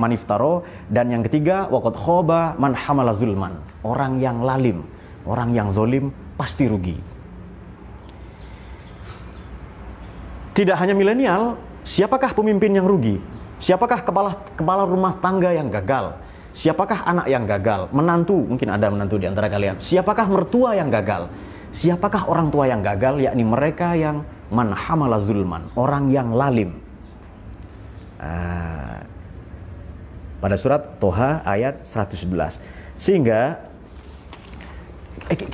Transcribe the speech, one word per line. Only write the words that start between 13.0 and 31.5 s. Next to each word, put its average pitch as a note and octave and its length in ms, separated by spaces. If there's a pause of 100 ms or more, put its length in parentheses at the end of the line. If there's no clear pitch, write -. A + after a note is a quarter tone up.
Siapakah A#3 400
kepala, G3 320 (240)
kepala F#3 240
rumah F#3 400
tangga F3+ 320
yang C#3+ 160
gagal? G2+ 480 (320)
Siapakah F#3 560
anak E3+ 240
yang A#2+ 160
gagal? G2+ 480
Menantu, E3+ 480
mungkin B2 240
ada G#2 240
menantu G2+ 240
di F#2 140
antara G#2 180
kalian. G2+ 320
Siapakah G#3+ 480
mertua G#3+ 480
yang D#3 160
gagal? G2 400 (400)
Siapakah F3+ 560
orang D#3+ 240
tua C#3+ 160
yang A2+ 160
gagal? B2+ 400
Yakni A#2 240
mereka D#3 480
yang D3+ 320 (240)
man A2 240
hamala B2 480
zulman, F#2 560
orang C#3 320
yang B2 240
lalim. A#2 400 (1400)
Ah, E2 800 (1400)
pada G2 160
surat C#3+ 400
Toha B2 480
ayat A#2 400